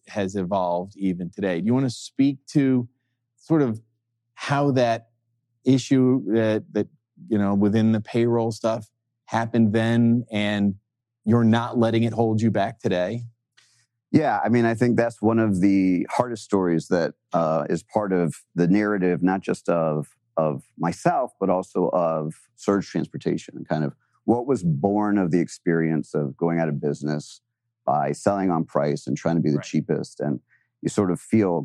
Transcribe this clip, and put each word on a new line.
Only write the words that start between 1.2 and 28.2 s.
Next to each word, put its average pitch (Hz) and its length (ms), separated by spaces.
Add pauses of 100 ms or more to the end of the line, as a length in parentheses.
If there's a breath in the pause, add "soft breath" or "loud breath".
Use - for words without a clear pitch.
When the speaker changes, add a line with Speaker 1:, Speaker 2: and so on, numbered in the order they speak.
Speaker 1:
today. 92 320
Do 101 60
you 120 60
wanna 131 160
speak 139 480 (100)
to 131 400 (480)
sort 160 260
of 113 200 (520)
how 143 380
that 117 380 (540)
issue 131 600 (100)
that, 110 300 (100)
that, 104 140 (400)
you 107 100
know, 101 160
within 107 380
the 110 100
payroll 117 500
stuff 113 380 (360)
happened 113 480
then 117 580
and 104 440 (500)
you're 117 180
not 117 340
letting 113 260
it 110 100
hold 110 280
you 113 80
back 101 300
today? 98 440 (880 soft breath)
Speaker 2:
Yeah, 135 320
I 107 60
mean, 117 160
I 117 80
think 117 220
that's 117 260
one 113 160
of 107 220
the 92 500
hardest 120 340
stories 87 440
that, - 260 (200)
uh, 80 360
is 85 140
part 101 300
of 85 220 (200)
the 85 120
narrative, 95 540
not 92 200
just - 260
of, 80 480 (220)
of 76 260 (140)
myself, 131 600
but 95 100
also 92 400
of 80 440 (220)
surge 101 320
transportation 82 720
and - 100
kind 78 160
of 71 100 (340)
what 120 180
was 127 160
born 101 560
of 90 140
the 87 80
experience 82 760
of 73 220
going 85 240
out 80 80
of 71 140
business 73 580 (460)
by 71 260
selling 98 400